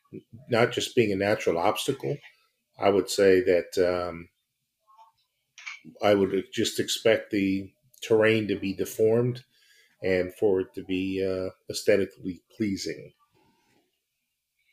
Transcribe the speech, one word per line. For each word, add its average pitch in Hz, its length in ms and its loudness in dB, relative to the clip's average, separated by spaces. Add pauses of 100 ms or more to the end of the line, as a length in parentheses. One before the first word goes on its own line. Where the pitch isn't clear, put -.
(500)
not 117 220 2
just - 240 -6
being 110 160 2
a 98 40 -2
natural 98 440 0
obstacle, 131 580 -2 (640)
I 101 100 2
would 98 200 2
say 95 320 4
that, 87 360 0
um, 87 520 -2 (1700)
I 104 140 6
would 95 360 2
just - 280 -4
expect - 500 0
the 98 420 -2 (300)
terrain 110 460 2
to 98 80 -2
be 95 180 -4
deformed 113 720 0 (600)
and 90 320 0
for 95 260 2
it 92 140 -8
to 95 80 -10
be, 95 420 -4
uh, 92 240 -4 (220)
aesthetically - 680 -2 (160)
pleasing. 87 580 -6 (1600)